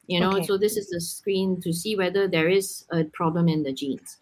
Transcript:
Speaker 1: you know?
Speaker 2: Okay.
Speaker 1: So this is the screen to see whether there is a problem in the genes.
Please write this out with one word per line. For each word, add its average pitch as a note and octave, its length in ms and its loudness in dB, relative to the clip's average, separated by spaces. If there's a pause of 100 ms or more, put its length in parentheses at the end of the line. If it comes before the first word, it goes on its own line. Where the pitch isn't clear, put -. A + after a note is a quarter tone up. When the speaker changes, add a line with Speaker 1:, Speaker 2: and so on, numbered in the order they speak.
Speaker 1:
you F3 100 2
know? F3+ 140 4
Speaker 2:
Okay. G3 140 2
Speaker 1:
So G3 120 2
this G#3 180 2
is G3+ 140 -6
the F3 100 -4
screen F#3+ 600 -2
to F3 120 -4
see F#3+ 220 -4
whether G3 320 0
there E3 220 2
is F#3+ 420 0
a E3 140 2
problem E3+ 440 0
in D#3 140 2
the C#3 100 -4
genes. C3+ 500 -8